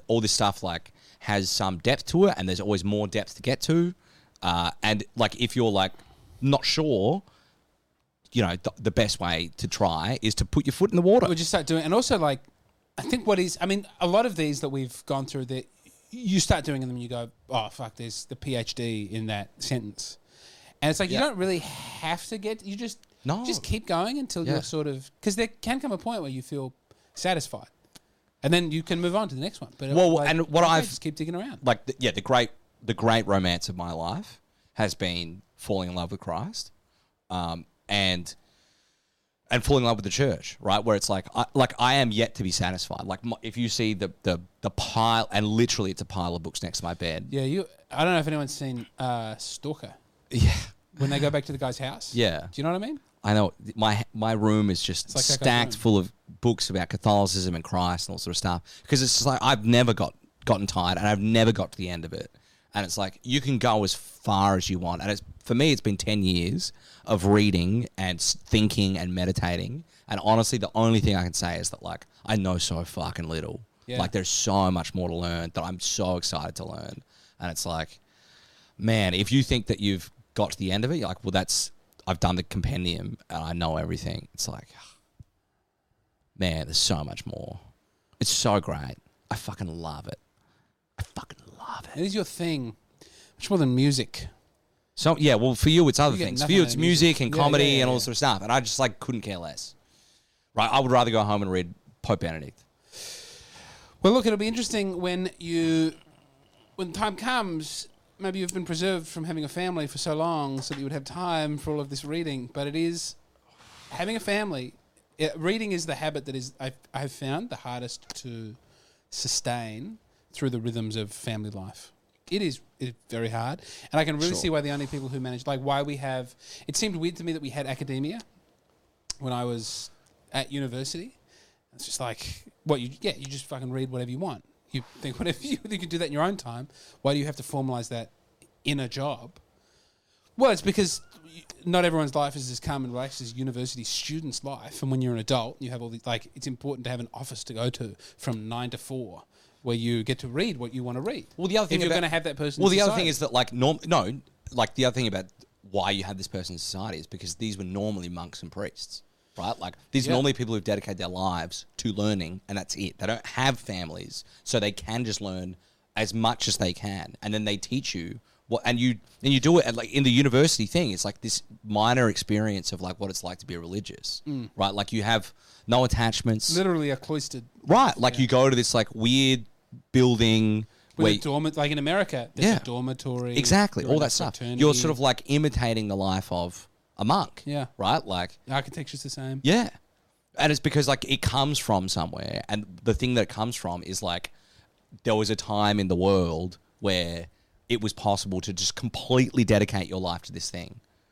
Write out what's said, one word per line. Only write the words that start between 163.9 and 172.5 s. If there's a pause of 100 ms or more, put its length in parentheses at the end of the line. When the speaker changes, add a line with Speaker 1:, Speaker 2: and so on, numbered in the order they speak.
Speaker 1:
so
they
can
just
learn (400)
as
much
as
they
can,
and
then
they
teach
you (260)
what,
and
you, (260)
and
you
do
it
at,
like,
in
the
university
thing.
It's
like
this (220)
minor
experience